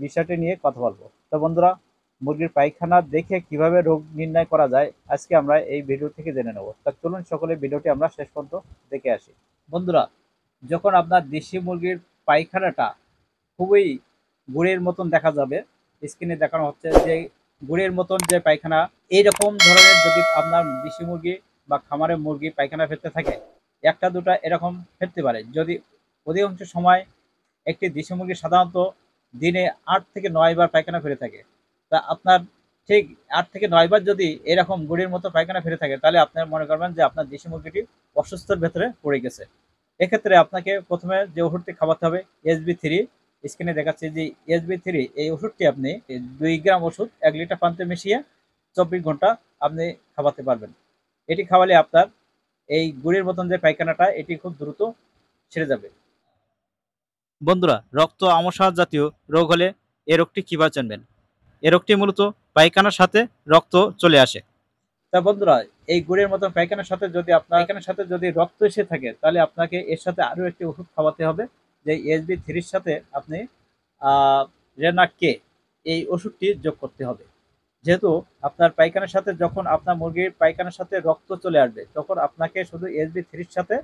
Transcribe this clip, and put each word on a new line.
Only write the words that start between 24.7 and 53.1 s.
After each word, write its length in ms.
ফেলতে 280
পারে। 140
যদি 160
অধিকাংশ 320
সময় 260
একটি 180
দেশি 200
মুরগি 260
সাধারণত 340
দিনে 300
আট 80
থেকে 140
নয় 200
বার 160
পায়খানা 300
ফেলে 200
থাকে, 160
তা 60
আপনার 260
ঠিক 140
আট 160
থেকে 200
নয় 180
বার 180
যদি 180
এরকম 260
গুড়ের 240
মতো 220
পায়খানা 300
ফেলে 160
থাকে, 200
তাহলে 240
আপনার 280
মনে 160
করবেন 280
যে 100
আপনার 260
দেশি 180
মুরগিটি 300
অসুস্থর 480
ভেতরে 220
পড়ে 200
গেছে। 200
এক্ষেত্রে 340
আপনাকে 280
প্রথমে 280
যে 120
ওষুধটি 320
খাওয়াতে 260
হবে, 140
এসবি 300
থ্রি, 180
স্ক্রিনে 360
দেখাচ্ছে 260
যে 80
এসবি 300
থ্রি, 180
এই 140
ওষুধটি 360
আপনি 180
দুই 140
গ্রাম 260
ওষুধ 200
এক 120
লিটার 220
পানিতে 280
মিশিয়ে 280
চব্বিশ 320
ঘন্টা 220
আপনি 180
খাওয়াতে 340
পারবেন। 240
এটি 200
খাওয়ালে 240
আপনার 220
এই 160
গুড়ের 240